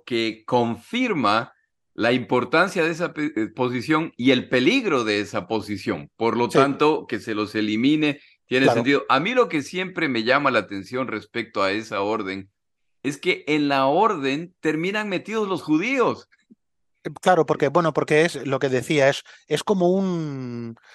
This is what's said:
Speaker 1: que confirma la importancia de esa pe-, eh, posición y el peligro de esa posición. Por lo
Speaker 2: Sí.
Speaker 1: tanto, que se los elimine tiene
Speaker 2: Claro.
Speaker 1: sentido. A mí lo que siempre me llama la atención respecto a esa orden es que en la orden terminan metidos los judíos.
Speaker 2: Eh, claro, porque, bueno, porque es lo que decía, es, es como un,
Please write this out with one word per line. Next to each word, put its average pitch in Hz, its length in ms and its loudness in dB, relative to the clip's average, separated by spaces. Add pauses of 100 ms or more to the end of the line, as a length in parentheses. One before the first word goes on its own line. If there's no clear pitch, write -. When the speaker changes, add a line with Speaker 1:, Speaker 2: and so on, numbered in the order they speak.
Speaker 1:
que 113 400 -4
confirma 120 1080 0 (400)
la 113 180 0
importancia 127 720 0
de 165 80 0
esa 160 220 -6
pe-, 151 200 -4
eh, 107 140 -2
posición 127 720 -2
y 127 140 4
el 123 180 2
peligro 143 560 0
de 104 160 0
esa 95 260 -6
posición. 98 720 -4
Por 113 180 0
lo 120 160 0
Speaker 2:
Sí. 160 60 2
Speaker 1:
tanto, 143 500 2
que 107 140 -6
se 113 120 -8
los 104 220 -4
elimine 135 640 0 (280)
tiene 131 180 2
Speaker 2:
Claro. 117 120 4
Speaker 1:
sentido. 131 320 2
A 131 100 4
mí 214 160 -2
lo 233 120 4
que 165 140 -2
siempre 175 480 -4
me 117 140 -2
llama 135 260 2
la 120 80 2
atención 101 500 -4
respecto 110 540 -6
a 95 100 2
esa 107 300 -4
orden 98 480 -4 (540)
es 143 140 -4
que - 280 -4
en 147 220 0
la 135 180 2
orden 160 720 0
terminan 180 480 -2
metidos 202 400 -4
los 185 140 -4
judíos. 180 640 0 (760)
Speaker 2:
Eh, 160 80 -8 (100)
claro, 170 240 4
porque, 151 220 0
bueno, 160 260 2
porque 151 320 2
es 143 220 -6
lo 135 100 0
que 139 120 0
decía, 135 380 2
es, 139 140 2 (260)
es 151 160 -2
como 180 260 2
un, 139 840 -4 (200)